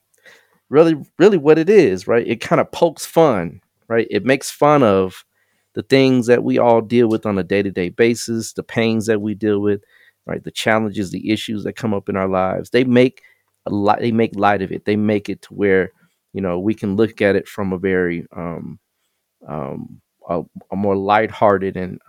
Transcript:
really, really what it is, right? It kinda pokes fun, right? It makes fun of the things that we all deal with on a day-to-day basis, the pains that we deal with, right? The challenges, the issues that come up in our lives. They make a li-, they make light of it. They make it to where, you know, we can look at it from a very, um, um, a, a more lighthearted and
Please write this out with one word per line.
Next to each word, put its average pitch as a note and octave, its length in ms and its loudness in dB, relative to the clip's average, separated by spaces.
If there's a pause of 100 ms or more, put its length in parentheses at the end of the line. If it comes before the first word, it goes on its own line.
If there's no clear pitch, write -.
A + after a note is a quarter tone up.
(680)
really, D#3+ 260 4 (220)
really F#3+ 200 4
what D3+ 220 4
it D#3+ 100 0
is, B2 380 4
right? A2+ 200 0
It A2+ 140 -4
kinda C#3 240 0
pokes - 400 -2
fun, G2+ 560 0 (260)
right? A2+ 220 0
It G#2 160 -2
makes C3 260 0
fun D3 320 4
of F#2+ 400 2 (520)
the A2 80 -8
things C3 440 2
that A#2 160 4
we B2+ 140 -2
all A#2 240 4
deal A#2 260 2
with A2 180 -2
on G#2 120 -2
a F#2+ 60 0
day-to-day F#2+ 460 -2
basis, A#2 640 -2
the F#2 100 -8
pains A2+ 420 -2
that G#2+ 160 0
we G#2+ 140 -4
deal G#2 260 0
with, G2+ 200 -2 (440)
right? E2 180 -8
The D#2+ 80 -14
challenges, G#2+ 600 -2
the F#2 200 -4
issues G#2+ 320 -6
that G2+ 100 -8
come A2 200 -4
up G2+ 160 -6
in G2 80 -2
our F#2+ 100 -2
lives. F#2 440 -2
They B2 120 2
make B2+ 380 2 (460)
a - 20 -8
li-, G2+ 300 0
they A#2+ 120 -2
make A2 240 0
light G2+ 280 2
of F#2 80 -6
it. E2+ 140 -10
They G#2 100 0
make G#2 340 0
it F#2+ 140 -10
to - 100 -20
where, F#2+ 380 2 (420)
you G2+ 80 -6
know, F2 180 -2
we G#2 140 -2
can G#2 220 -4
look G#2+ 260 0
at G2+ 140 2
it G2 120 -4
from G2 240 -6
a F#2+ 60 -4
very, F2+ 480 -2 (100)
um, D#2+ 440 -12 (680)
um, C#2+ 540 -12 (260)
a, F2 160 -4 (280)
a F#2+ 40 -8
more G2 200 0
lighthearted G2 840 0
and F#2 320 -10